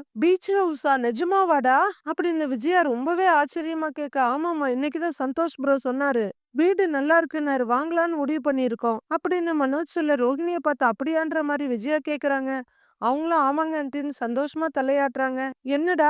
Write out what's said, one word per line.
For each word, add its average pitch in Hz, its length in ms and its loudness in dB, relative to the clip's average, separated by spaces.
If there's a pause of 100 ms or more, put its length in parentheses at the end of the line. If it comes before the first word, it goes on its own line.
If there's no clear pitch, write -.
(200)
"பீச் 359 320 2
ஹவுஸா? 320 480 2
நிஜமாவாடா?" 277 800 2 (240)
அப்படின்னு 320 440 -2
விஜயா 277 340 0
ரொம்பவே 320 500 0
ஆச்சரியமா 311 640 0
கேட்க, 285 320 -4
"ஆமாமா, 294 420 -2
இன்னைக்குதான் 294 520 -2
சந்தோஷ் 294 380 -2
ப்ரோ 277 260 2
சொன்னாரு, 262 440 0 (280)
வீடு 359 320 2
நல்லா 302 300 2
இருக்குன்னாரு, 294 500 0
வாங்கலான்னு 330 480 0
முடிவு 294 280 -2
பண்ணியிருக்கோம்" 247 540 0 (100)
அப்படின்னு 339 480 -2
மனோஜ் 285 400 -2
சொல்ல, 302 200 2
ரோகிணியை 277 460 0
பார்த்து 285 240 0
அப்படியான்ற 311 560 0
மாதிரி 294 260 -2
விஜயா 247 380 -2
கேக்குறாங்க. 277 460 -2 (500)
அவங்களும் 302 420 0
"ஆமாங்க 311 320 0
ஆண்டின்னு" 285 420 -4
சந்தோஷமா 277 560 -2
தலையாட்டுறாங்க. 269 640 0 (280)
என்னடா, 302 420 2